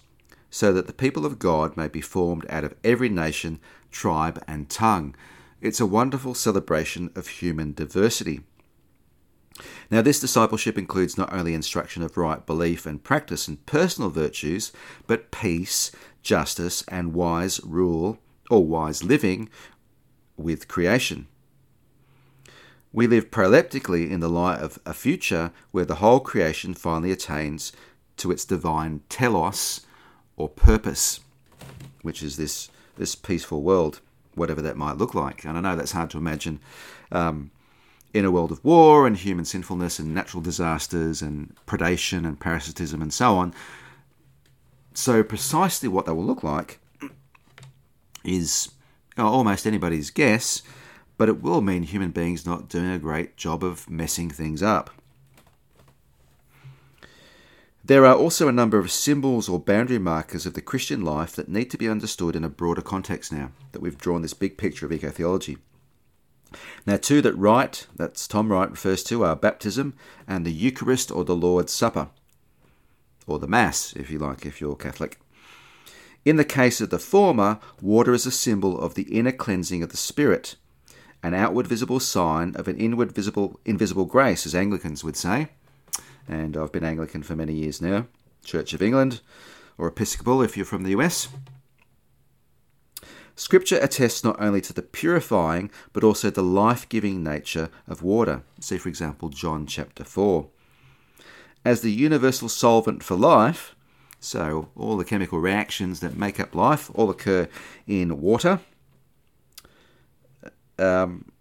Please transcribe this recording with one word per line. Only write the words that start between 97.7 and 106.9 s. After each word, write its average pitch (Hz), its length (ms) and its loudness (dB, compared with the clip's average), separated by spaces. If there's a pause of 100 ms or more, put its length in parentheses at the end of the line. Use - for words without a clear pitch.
of - 140 -10
water. 92 400 2 (160)
See, - 180 -6
for 90 140 -8
example, 78 400 -8
John 78 360 -6
chapter - 380 -12
four. 92 440 0 (1160)
As 120 160 2
the 117 100 0
universal 127 600 2
solvent 117 520 4
for - 140 -4
life, 135 580 4 (440)
so 78 580 -6
all 110 220 -4
the 87 80 -4
chemical 90 320 -2
reactions 92 600 -2
that 85 180 -8
make 98 200 -4
up - 160 -8
life 135 380 2